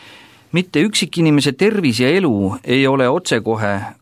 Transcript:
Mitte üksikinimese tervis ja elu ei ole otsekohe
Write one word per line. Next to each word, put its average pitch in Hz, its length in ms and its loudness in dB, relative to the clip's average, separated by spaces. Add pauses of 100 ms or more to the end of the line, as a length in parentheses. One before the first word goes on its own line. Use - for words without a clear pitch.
(520)
Mitte 170 280 -2
üksikinimese 156 720 0
tervis 180 480 0
ja 127 80 2
elu 117 560 0
ei 135 220 2
ole 135 220 2
otsekohe 107 720 -2 (220)